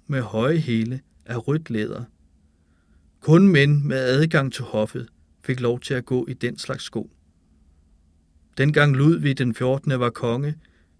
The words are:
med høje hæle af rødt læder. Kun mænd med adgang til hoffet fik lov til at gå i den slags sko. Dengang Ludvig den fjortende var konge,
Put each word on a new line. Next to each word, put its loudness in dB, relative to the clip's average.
med -2
høje 0
hæle -2
af -8
rødt -2
læder. -6
Kun 6
mænd 4
med -2
adgang 2
til -10
hoffet -6
fik -4
lov -2
til -8
at -4
gå -2
i -8
den -6
slags -10
sko. -10
Dengang 4
Ludvig 4
den 0
fjortende -2
var 0
konge, -4